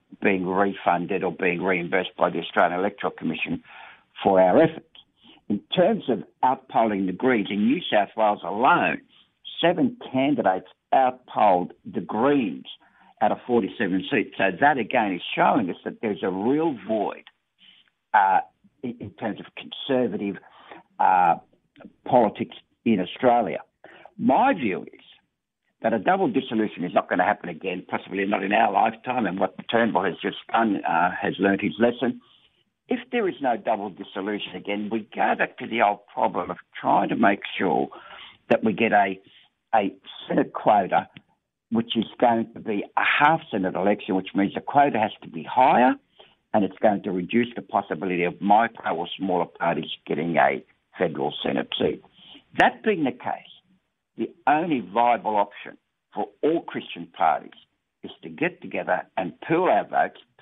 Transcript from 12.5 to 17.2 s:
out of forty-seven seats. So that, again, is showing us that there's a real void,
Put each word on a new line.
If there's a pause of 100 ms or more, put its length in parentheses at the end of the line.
out
of
forty-seven
seats.
So (160)
that,
again,
is (120)
showing
us
that
there's
a
real (100)
void, (880)